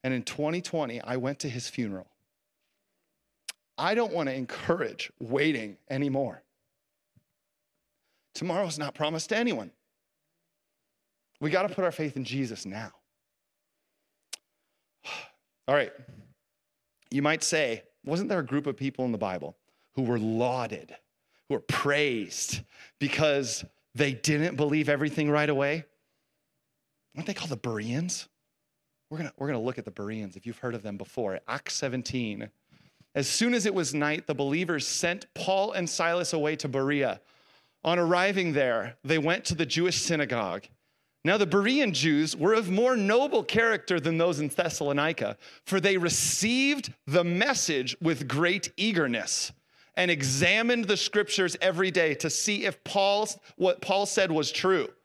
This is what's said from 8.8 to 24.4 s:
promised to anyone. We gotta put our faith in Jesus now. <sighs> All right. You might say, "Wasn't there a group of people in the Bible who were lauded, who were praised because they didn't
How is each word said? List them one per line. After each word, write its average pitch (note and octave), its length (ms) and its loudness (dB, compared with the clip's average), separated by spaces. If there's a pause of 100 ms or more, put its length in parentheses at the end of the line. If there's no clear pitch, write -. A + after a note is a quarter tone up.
promised D#3+ 360 -4
to G#3+ 80 0
anyone. D#3+ 340 -2 (1700)
We D3+ 80 -2
gotta F#3 180 2
put F#3+ 160 -4
our E3+ 80 2
faith D3+ 240 -6
in C#3 80 -6
Jesus A2+ 420 -6
now. G2+ 280 -10 (2000)
<sighs> - 60 -14 (580)
All C#3 80 4
right. C3+ 160 2 (1200)
You C#3 100 0
might D#3 220 2
say, C3 400 0 (220)
"Wasn't E3 240 -2
there F#3 100 2
a C#3 60 -2
group C#3+ 220 -2
of C3 100 -4
people C3+ 260 -4
in B2 80 0
the A2 60 -2
Bible F2+ 400 -4 (380)
who C3+ 80 0
were A#2+ 140 2
lauded, A2+ 800 -2 (540)
who C#3+ 60 2
were C#3+ 40 -2
praised C#3+ 1000 0 (380)
because C#3+ 680 0 (280)
they C#3 200 0
didn't D3+ 420 0